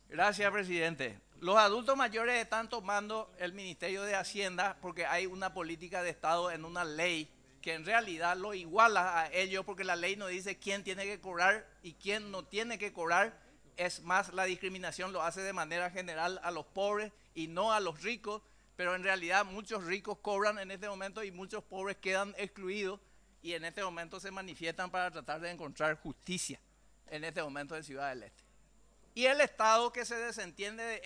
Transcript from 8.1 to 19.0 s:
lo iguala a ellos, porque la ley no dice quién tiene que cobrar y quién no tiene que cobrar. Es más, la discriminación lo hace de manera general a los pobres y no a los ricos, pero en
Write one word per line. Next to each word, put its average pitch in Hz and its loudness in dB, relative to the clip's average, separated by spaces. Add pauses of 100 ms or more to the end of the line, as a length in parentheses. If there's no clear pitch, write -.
lo 202 -4
iguala 185 6
a 151 -2
ellos, 190 2
porque 190 -6
la 180 2
ley 185 0
no 202 -6
dice 185 -4
quién 196 -4
tiene 190 -4
que 202 -6
cobrar 190 4 (160)
y 170 -12
quién 208 -4
no 185 -6
tiene 220 -4
que 202 -4
cobrar. 180 4 (380)
Es 175 -2
más, 180 2
la 185 2
discriminación 185 -4
lo 180 0
hace 170 -2
de 196 -4
manera 175 -2
general 180 -4
a 175 -2
los 156 -6
pobres 208 -2 (220)
y 160 -4
no 196 2
a 214 4
los 160 -4
ricos, 208 -4 (340)
pero 180 0
en 180 -4